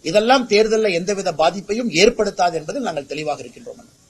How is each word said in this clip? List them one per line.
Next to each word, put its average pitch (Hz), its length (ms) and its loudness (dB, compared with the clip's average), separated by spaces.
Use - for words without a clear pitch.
இதெல்லாம் 220 440 2
தேர்தலில் 214 460 2
எந்தவித 185 400 -2
பாதிப்பையும் 190 580 -2
ஏற்படுத்தாது 185 640 2
என்பதில் 180 260 -6
நாங்கள் 160 240 -6
தெளிவாக 143 360 -8
இருக்கின்றோம். 120 380 -18